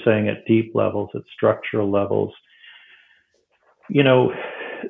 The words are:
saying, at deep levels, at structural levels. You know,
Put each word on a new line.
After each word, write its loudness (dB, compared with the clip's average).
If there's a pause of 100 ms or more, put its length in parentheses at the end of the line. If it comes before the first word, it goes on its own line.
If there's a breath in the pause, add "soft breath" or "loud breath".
saying, 2
at -8
deep 2
levels, -2
at -10 (140)
structural -2
levels. 0 (1600 soft breath)
You 2
know, 4 (580 loud breath)